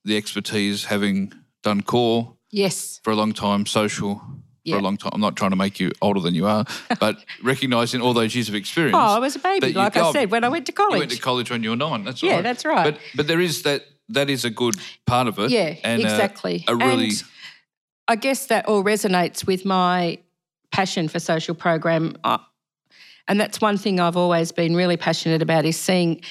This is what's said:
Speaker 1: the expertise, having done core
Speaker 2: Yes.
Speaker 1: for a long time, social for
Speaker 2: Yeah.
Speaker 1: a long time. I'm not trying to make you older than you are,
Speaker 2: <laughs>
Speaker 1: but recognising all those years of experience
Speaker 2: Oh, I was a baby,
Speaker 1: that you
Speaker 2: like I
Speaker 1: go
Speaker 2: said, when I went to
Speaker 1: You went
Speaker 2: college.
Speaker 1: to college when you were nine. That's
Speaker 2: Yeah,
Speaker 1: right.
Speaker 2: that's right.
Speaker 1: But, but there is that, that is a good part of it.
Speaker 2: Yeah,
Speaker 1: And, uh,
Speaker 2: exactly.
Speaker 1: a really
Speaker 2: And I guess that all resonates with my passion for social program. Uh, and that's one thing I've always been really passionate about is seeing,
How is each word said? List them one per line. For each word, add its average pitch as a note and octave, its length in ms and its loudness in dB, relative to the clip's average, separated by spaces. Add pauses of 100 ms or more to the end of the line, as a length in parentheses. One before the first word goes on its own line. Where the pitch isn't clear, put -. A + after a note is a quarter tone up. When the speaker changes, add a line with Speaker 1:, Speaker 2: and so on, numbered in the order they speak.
Speaker 1:
the G#2+ 140 0
expertise, G#2 680 -4
having G2+ 460 -2 (320)
done G2+ 180 0
core A#2 520 0 (180)
Speaker 2:
Yes. - 520 -2
Speaker 1:
for - 80 0
a G#3+ 40 2
long - 180 2
time, G2+ 320 0
social G#2 500 -2
for - 160 -16 (320)
Speaker 2:
Yeah. - 160 -2
Speaker 1:
a - 20 -2
long G2 160 -2
time. - 160 -8
I'm G#2 80 -2
not G#2 140 0
trying G2+ 160 -2
to F#2+ 60 0
make G2 220 -2
you F#2 120 0 (100)
older G2+ 180 2
than F2 160 0
you F2 120 2
are, G#2+ 180 2 (160)
Speaker 2:
<laughs> - 180 -4
Speaker 1:
but G#2+ 240 0 (200)
recognising B2 580 0
all B2 120 4
those A2+ 220 2
years A#2 140 -2
of G#2 60 -4
experience A2+ 400 0
Speaker 2:
Oh, D#4+ 40 6
I A3 200 4
was C4 160 -2
a C4+ 40 -10
baby, F#4+ 200 0
Speaker 1:
that - 120 2
you E3 60 -4
Speaker 2:
like G3+ 200 2
I - 40 4
Speaker 1:
go D#4+ 120 4
Speaker 2:
said, A#3 180 0
when A#3 120 0
I A#3+ 60 2
went C4+ 180 -4
to E4+ 100 -6
Speaker 1:
You G4+ 120 4
went F4+ 40 0
Speaker 2:
college. C3+ 220 0
Speaker 1:
to A#2 60 -8
college B2 300 -2
when A#2 120 -4
you A2 80 -2
were A2+ 40 -2
nine. B2+ 280 -2
That's B2 200 -8
Speaker 2:
Yeah, F#4 120 2
Speaker 1:
right. F#3 80 0
Speaker 2:
that's A#3+ 220 -4
right. G#3 180 2 (100)
Speaker 1:
But, - 80 -16 (140)
but D3 120 0
there E3 140 2
is D#3+ 220 0
that, C#3+ 220 0 (240)
that C#3 200 0
is B2+ 160 -2
a A#2+ 40 -2
good A#2 260 0 (300)
part B2+ 220 2
of G2 120 -4
it. A2 120 2
Speaker 2:
Yeah, F#3 320 2
Speaker 1:
And, A2+ 200 0
uh, - 20 2
Speaker 2:
exactly. G3+ 640 -2
Speaker 1:
a A#2+ 80 2
really C4 340 2
Speaker 2:
And - 140 -2 (840)
I A#3 80 4
guess C4 320 -2
that G#3+ 200 2
all G#3 160 4
resonates F#3+ 640 0
with F#3+ 200 0
my F3+ 520 2 (540)
passion F#3 360 0
for E3 120 -6
social D#3+ 360 -2
program. E3 680 0
Uh, A#2+ 140 2 (880)
and G3+ 120 2
that's - 220 -4
one G#3 160 4
thing F#3+ 220 0
I've F3 180 2
always E3+ 340 2
been E3+ 240 0
really F3 220 2
passionate D#3+ 440 0
about D#3+ 240 2
is D#3+ 140 0
seeing, F3 520 0